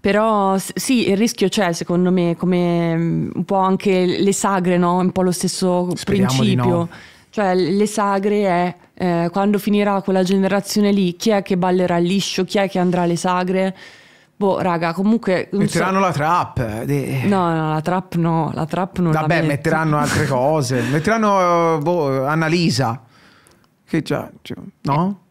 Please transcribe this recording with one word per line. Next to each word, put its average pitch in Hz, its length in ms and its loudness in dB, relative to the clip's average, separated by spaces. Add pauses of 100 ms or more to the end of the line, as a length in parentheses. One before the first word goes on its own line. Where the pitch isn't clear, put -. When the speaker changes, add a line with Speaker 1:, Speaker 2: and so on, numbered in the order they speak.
Speaker 1:
Però 202 500 2
s-, - 200 -4
sì, 240 340 0
il 196 80 2
rischio 208 320 0
c'è, 180 240 0
secondo 180 380 0
me, 170 260 2
come, 175 580 0
mm, 165 380 -2
un 180 100 -4
po' 196 120 -2
anche 190 500 2
le 190 280 0
sagre, 185 440 0
no? 180 200 2
Un 185 140 0
po' 180 120 0
lo 180 80 2
stesso 180 640 -2
Speaker 2:
Speriamo 196 340 0
di - 80 0
Speaker 1:
principio. 208 320 2
Speaker 2:
no. 170 200 0 (420)
Speaker 1:
Cioè, 190 240 0
le 190 320 0
sagre 202 580 0
è, 180 300 0 (180)
eh, 170 380 0
quando 202 260 0
finirà 202 460 0
quella 190 180 2
generazione 196 720 0
lì, 180 240 0
chi 226 160 0
è 202 100 2
che 196 160 -2
ballerà 180 400 2
il 175 80 2
liscio, 185 400 -2
chi 208 140 -2
è 196 100 0
che 190 80 -4
andrà 180 240 2
alle 170 140 0
sagre? 185 600 -2 (600)
Boh, 196 260 0
raga, 170 320 -2
comunque, 190 600 0
non 202 140 0
so. 170 120 -2
Speaker 2:
Metteranno 190 200 0
la 185 120 2
trap, 147 480 -2
eh, 113 260 -4
de- 135 400 -2
Speaker 1:
No, 185 260 2
no, 160 220 -2
la 156 80 -2
trap 185 340 -4
no, 165 380 0
la 156 140 -4
trap 180 320 -4
non 170 120 2
la 127 100 2
Speaker 2:
Vabbè, 160 160 2
Speaker 1:
metto. 156 100 0
Speaker 2:
metteranno 156 500 0
altre 147 300 0
Speaker 1:
<laughs> - 20 -4
Speaker 2:
cose, 131 600 0
metteranno, 175 920 2
boh, 139 460 0
Annalisa, 156 760 0 (840)
che 160 200 -4
già, - 260 -6 (140)
cioè, - 140 -14 (240)
no? 190 500 0